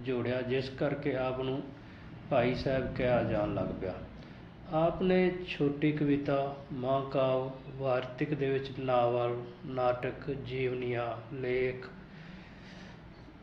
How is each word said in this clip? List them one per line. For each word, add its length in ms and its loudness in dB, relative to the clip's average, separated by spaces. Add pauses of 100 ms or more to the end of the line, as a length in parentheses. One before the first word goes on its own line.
ਜੋੜਿਆ, 380 0
ਜਿਸ 280 0
ਕਰਕੇ 460 0
ਆਪ 260 0
ਨੂੰ 220 0 (680)
ਭਾਈ 260 6
ਸਾਹਿਬ 400 0
ਕਿਹਾ 280 4
ਜਾਣ 300 2
ਲੱਗ 140 0 (140)
ਪਿਆ। 140 -2 (760)
ਆਪ 300 2
ਨੇ 300 6 (160)
ਛੋਟੀ 440 2
ਕਵਿਤਾ, 680 2 (160)
ਮਹਾਂਕਾਵਿ, 1040 2
ਵਾਰਤਕ 560 0
ਦੇ 160 0
ਵਿੱਚ 300 0
ਨਾਵਲ, 640 4 (220)
ਨਾਟਕ, 640 0
ਜੀਵਨੀਆਂ, 1040 -2
ਲੇਖ, 540 0 (1500)